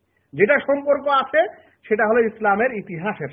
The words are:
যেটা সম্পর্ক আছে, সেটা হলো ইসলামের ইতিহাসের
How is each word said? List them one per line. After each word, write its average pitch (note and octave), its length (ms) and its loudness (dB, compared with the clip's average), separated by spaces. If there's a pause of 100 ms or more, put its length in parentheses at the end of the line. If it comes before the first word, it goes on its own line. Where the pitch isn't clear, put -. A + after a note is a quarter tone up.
(340)
যেটা G#3+ 260 2
সম্পর্ক C#4 480 -2
আছে, C#4+ 400 0 (400)
সেটা G#3+ 200 0
হলো A#3 200 2
ইসলামের G#3+ 460 0
ইতিহাসের F3+ 600 -8